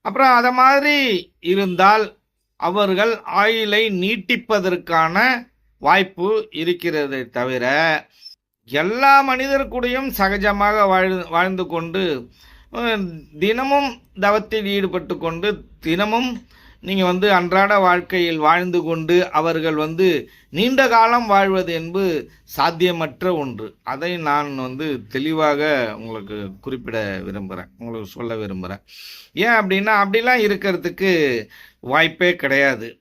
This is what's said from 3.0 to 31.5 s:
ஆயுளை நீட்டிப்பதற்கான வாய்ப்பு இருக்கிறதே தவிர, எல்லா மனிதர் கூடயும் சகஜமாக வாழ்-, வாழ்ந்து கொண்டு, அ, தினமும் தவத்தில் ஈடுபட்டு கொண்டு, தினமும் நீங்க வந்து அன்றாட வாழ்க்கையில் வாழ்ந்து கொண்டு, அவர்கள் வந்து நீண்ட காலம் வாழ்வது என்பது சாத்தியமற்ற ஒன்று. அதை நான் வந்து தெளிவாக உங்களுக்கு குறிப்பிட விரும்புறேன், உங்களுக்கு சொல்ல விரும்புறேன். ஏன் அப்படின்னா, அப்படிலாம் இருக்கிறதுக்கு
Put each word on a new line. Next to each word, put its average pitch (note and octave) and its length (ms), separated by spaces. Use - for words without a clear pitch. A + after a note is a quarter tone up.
ஆயுளை G#3+ 680
நீட்டிப்பதற்கான G3 1600
வாய்ப்பு F#3+ 720
இருக்கிறதே D3+ 800
தவிர, B2 360
எல்லா A#3 560
மனிதர் C4+ 480
கூடயும் B3 480
சகஜமாக G3+ 680
வாழ்-, F#3 420
வாழ்ந்து F3+ 360
கொண்டு, E3 640
அ, A#3 220
தினமும் B3+ 640
தவத்தில் G#3+ 460
ஈடுபட்டு F#3 520
கொண்டு, E3 460
தினமும் G#3+ 680
நீங்க F#3+ 260
வந்து F#3 280
அன்றாட F#3+ 460
வாழ்க்கையில் F3 580
வாழ்ந்து F3 460
கொண்டு, E3 480
அவர்கள் D#3+ 440
வந்து E3 540
நீண்ட B3+ 380
காலம் A#3 380
வாழ்வது F#3+ 480
என்பது E3 580
சாத்தியமற்ற E3 800
ஒன்று. A2 460
அதை E3 340
நான் D3 380
வந்து C3 520
தெளிவாக D3 920
உங்களுக்கு G#2 520
குறிப்பிட A2+ 580
விரும்புறேன், F#2+ 480
உங்களுக்கு A2+ 320
சொல்ல A#2 260
விரும்புறேன். F#2+ 480
ஏன் G#3 160
அப்படின்னா, G#3 440
அப்படிலாம் A3+ 380
இருக்கிறதுக்கு F3 1040